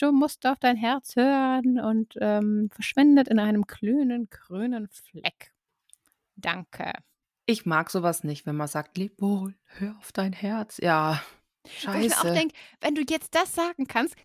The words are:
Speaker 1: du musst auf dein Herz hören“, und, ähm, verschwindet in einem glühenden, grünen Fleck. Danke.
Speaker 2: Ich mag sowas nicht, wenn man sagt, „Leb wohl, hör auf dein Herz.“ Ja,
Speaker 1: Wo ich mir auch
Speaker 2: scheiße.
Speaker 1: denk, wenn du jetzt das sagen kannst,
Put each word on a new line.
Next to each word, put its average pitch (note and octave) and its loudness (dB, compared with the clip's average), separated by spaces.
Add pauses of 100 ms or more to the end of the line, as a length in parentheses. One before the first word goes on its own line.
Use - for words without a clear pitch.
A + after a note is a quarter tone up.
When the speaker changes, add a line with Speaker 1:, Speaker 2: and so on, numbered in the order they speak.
Speaker 1:
du D4 4
musst C#4 2
auf C4 0
dein B3 2
Herz A#3+ -2
hören“, C4 2
und, A3 0
ähm, G#3 2
verschwindet C#4 6
in A3+ 4
einem G#3 2
glühenden, A#3+ -2
grünen G#3+ -8
Fleck. - -12 (840)
Danke. F3 -8 (520)
Speaker 2:
Ich A3+ 0
mag E3 0
sowas E3+ -2
nicht, D3 -8
wenn D3 -4
man D3+ -4
sagt, D3+ -8
„Leb G3 -8
wohl, G3 -2 (100)
hör G#3 -10
auf - -20
dein F#3+ -4
Herz.“ G#3+ -8
Ja, D#3 0 (720)
Speaker 1:
Wo G3 -4
ich A3 2
mir - 0
auch E3+ 0
Speaker 2:
scheiße. - -
Speaker 1:
denk, D4+ 0 (280)
wenn D4+ 0
du D4+ -2
jetzt - -4
das F4 0
sagen E4+ -4
kannst, B3+ -2